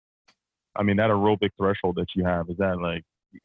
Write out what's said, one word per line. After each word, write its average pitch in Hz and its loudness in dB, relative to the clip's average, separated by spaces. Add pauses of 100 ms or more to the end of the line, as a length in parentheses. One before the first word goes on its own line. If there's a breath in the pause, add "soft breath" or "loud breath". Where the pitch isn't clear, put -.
(760)
I 107 -2
mean, 101 2
that 110 4
aerobic 101 2
threshold 95 0
that 90 -6
you 92 0
have, 87 0
is 87 -6
that, 95 -2
like, 85 -4 (400)